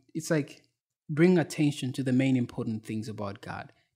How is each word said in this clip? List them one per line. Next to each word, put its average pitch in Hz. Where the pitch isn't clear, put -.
it's 160
like 147
bring 170
attention 147
to 135
the 131
main 131
important 113
things 107
about 104
God. -